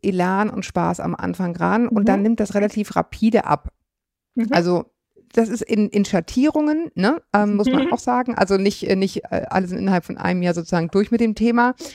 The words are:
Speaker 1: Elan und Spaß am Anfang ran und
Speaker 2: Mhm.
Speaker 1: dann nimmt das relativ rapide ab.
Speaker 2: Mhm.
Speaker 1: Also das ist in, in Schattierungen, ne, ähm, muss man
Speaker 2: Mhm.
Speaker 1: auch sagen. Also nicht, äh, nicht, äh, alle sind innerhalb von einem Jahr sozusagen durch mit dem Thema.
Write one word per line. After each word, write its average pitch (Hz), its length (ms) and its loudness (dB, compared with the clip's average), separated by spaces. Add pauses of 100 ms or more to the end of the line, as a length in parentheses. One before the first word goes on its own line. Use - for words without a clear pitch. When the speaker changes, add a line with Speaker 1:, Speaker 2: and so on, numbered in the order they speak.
Speaker 1:
Elan 190 480 0
und 202 140 -6
Spaß 175 360 -2
am 170 140 -4
Anfang 175 420 -4
ran 190 320 0
und 208 140 2
Speaker 2:
Mhm. 208 40 2
Speaker 1:
dann 196 160 4
nimmt 220 180 2
das 208 140 -2
relativ 208 400 -2
rapide 214 520 2
ab. - 260 -2 (600)
Speaker 2:
Mhm. 226 160 -2
Speaker 1:
Also 175 340 2 (480)
das 226 160 2
ist 214 140 -4
in, 208 260 0
in 208 160 0
Schattierungen, 302 880 0
ne, 214 280 0 (120)
ähm, 208 220 2
muss 214 160 2
man 269 120 2
Speaker 2:
Mhm. 349 80 0
Speaker 1:
auch - 60 -2
sagen. 247 360 -2
Also 196 240 0
nicht, 202 280 -2
äh, 190 100 2
nicht, 190 340 -4
äh, - 180 -4
alle 185 180 -2
sind 180 120 -8
innerhalb 190 260 0
von - 140 -12
einem 180 240 -2
Jahr 175 100 0
sozusagen 165 360 -2
durch 202 220 0
mit 226 100 2
dem 226 140 2
Thema. 240 400 2 (200)